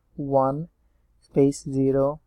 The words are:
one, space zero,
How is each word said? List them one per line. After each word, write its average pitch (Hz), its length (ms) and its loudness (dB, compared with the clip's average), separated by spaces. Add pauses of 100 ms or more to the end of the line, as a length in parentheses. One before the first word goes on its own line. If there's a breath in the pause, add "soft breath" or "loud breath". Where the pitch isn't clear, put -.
(160)
one, 139 540 -2 (520)
space 139 420 0
zero, 135 640 0